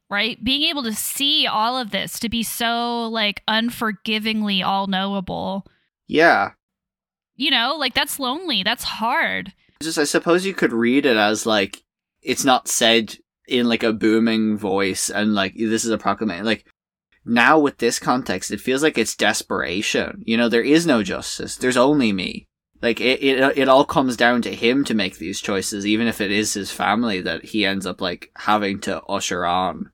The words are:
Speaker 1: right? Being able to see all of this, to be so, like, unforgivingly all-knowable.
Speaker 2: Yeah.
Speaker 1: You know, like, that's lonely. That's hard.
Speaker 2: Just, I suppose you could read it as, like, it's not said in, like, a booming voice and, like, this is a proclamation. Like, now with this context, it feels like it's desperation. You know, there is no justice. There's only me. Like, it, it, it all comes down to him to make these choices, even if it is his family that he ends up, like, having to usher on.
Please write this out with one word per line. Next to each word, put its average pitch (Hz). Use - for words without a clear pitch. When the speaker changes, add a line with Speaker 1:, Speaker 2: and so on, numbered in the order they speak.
Speaker 1:
right? 208
Being 269
able 302
to 226
see 285
all 226
of 240
this, -
to 233
be 233
so, 233
like, 220
unforgivingly 214
all-knowable. 190
Speaker 2:
Yeah. 135
Speaker 1:
You 285
know, 262
like, 262
that's 285
lonely. 262
That's 220
hard. 208
Speaker 2:
Just, 160
I 151
suppose 170
you 190
could 131
read 120
it 120
as, 107
like, 107
it's -
not 131
said 113
in, 123
like, 117
a 113
booming 110
voice 98
and, 104
like, 95
this 110
is 113
a 104
proclamation. 98
Like, 107
now 123
with 143
this 120
context, 127
it 104
feels 131
like 151
it's 113
desperation. 104
You 113
know, 120
there 117
is 156
no 117
justice. -
There's 127
only 127
me. -
Like, 117
it, 131
it, 135
it 135
all 139
comes 127
down 120
to 101
him 127
to 127
make 98
these 90
choices, 101
even 110
if 113
it 101
is 107
his 95
family 101
that 85
he 104
ends 98
up, 92
like, 90
having 101
to 90
usher 95
on. 87